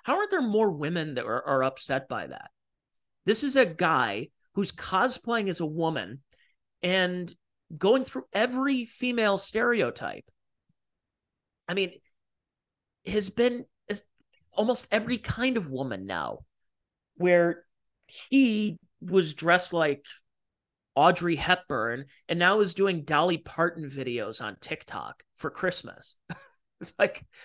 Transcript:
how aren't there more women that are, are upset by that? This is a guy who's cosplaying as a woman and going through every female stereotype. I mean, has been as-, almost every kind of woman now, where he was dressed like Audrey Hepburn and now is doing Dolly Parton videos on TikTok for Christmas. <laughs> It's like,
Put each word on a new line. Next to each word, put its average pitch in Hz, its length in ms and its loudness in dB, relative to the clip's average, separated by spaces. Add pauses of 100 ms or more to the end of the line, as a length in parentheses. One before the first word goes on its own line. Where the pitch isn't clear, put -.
how 277 140 0
aren't 415 140 -2
there 359 100 0
more 214 300 2
women 156 440 -4
that 123 100 -4
are, 113 200 -4
are 135 180 2
upset 131 460 -4
by 95 180 -8
that? - 220 -14 (760)
This 220 180 2
is 269 120 -2
a 254 100 6
guy 147 640 0 (240)
who's 190 180 0
cosplaying 226 760 -2
as 180 120 -4
a 170 60 -2
woman 151 560 -4 (600)
and 180 520 0 (440)
going 233 260 4
through - 300 -8
every 254 520 0
female 226 520 0
stereotype. 208 880 -2 (1400)
I 175 80 -6
mean, 185 160 0 (1120)
has 196 240 -2
been 240 360 0 (240)
as-, 208 140 -8 (500)
almost 220 380 0
every 233 280 0
kind 247 380 -2
of 170 120 -4
woman 123 380 -6
now, 73 320 -4 (760)
where 175 480 4 (440)
he 214 680 2 (240)
was 170 340 2
dressed 175 360 2
like 151 320 0 (920)
Audrey 170 400 4
Hepburn 135 680 -2 (220)
and 165 120 -2
now 190 220 4
is 185 120 2
doing 190 300 0
Dolly 156 340 2
Parton 170 500 -2
videos 120 540 -6
on 107 180 -8
TikTok - 640 -10 (140)
for - 160 -8
Christmas. - 640 -6 (140)
<laughs> - 60 -12 (440)
It's - 200 -12
like, - 260 0 (200)